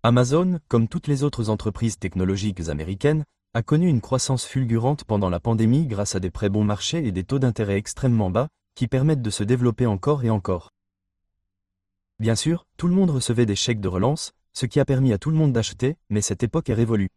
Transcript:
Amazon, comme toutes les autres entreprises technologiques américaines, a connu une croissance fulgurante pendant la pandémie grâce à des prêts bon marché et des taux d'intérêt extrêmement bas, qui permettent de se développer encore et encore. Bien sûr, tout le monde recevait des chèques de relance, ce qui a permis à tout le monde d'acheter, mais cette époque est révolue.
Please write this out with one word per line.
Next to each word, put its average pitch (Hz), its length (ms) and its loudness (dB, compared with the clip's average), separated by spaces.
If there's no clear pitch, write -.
Amazon, 139 640 2
comme 113 200 2
toutes - 200 -6
les 143 160 0
autres 123 260 -2
entreprises 107 480 -2
technologiques 92 720 -2
américaines, 95 560 -2
a 117 80 0
connu 170 240 2
une 131 140 2
croissance 131 440 -2
fulgurante 127 600 0
pendant 101 240 0
la 87 100 -2
pandémie 117 480 2
grâce 101 260 -4
à 98 60 -2
des 92 100 -4
prêts 101 200 -2
bon 104 140 0
marché 110 440 -2
et 98 40 -2
des 90 120 -4
taux 135 160 -2
d'intérêt 107 380 0
extrêmement 110 520 0
bas, 117 200 -2
qui 123 120 -2
permettent 135 360 0
de 107 80 -2
se - 120 -4
développer 123 440 2
encore 123 360 0
et 117 60 0
encore. 98 400 -2
Bien 110 160 2
sûr, 170 320 -2
tout 170 100 -2
le 175 60 2
monde 190 160 4
recevait 123 380 2
des 101 80 0
chèques 113 260 -2
de 95 60 -2
relance, 101 460 -2
ce - 140 -4
qui 147 120 0
a 135 60 4
permis 131 280 2
à 101 40 2
tout 156 140 -2
le 156 60 2
monde 147 160 4
d'acheter, 123 440 -2
mais 104 120 0
cette - 220 -2
époque 156 260 -2
est 110 60 0
révolue. 110 420 2